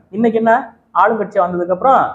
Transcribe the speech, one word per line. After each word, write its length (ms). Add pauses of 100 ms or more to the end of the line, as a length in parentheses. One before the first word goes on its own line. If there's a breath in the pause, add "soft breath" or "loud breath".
இன்னைக்கு 300
என்ன, 120 (440)
ஆளுங்கட்சியா 480
வந்ததுக்கு 320
அப்புறம் 220 (180)